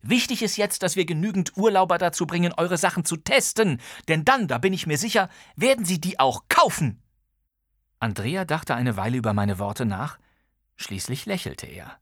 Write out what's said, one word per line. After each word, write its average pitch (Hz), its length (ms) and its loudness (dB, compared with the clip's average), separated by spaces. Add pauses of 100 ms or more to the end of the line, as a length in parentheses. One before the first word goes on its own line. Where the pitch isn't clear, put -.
Wichtig 240 400 -2
ist 214 160 -2
jetzt, 208 240 -2
dass 185 140 -2
wir 185 100 0
genügend 175 500 -2
Urlauber 190 440 6
dazu 175 260 0
bringen, 175 320 0
eure 175 220 0
Sachen 180 260 0
zu 170 120 -2
testen. 220 640 2 (280)
Denn 160 180 0
dann, 247 220 4
da 127 100 -2
bin 190 160 2
ich 165 140 -6
mir 151 100 0
sicher, 196 320 0 (260)
werden 233 300 2
sie 170 160 -2
die 180 180 -4
auch 131 300 2
kaufen." 165 540 2 (960)
Andrea 117 460 -4
dachte 156 280 -4
eine 120 240 -2
Weile 113 200 -2
über 113 160 0
meine 101 260 0
Worte 104 260 -4
nach. 107 320 -6 (580)
Schließlich - 520 -10
lächelte 180 400 -8
er. - 340 -18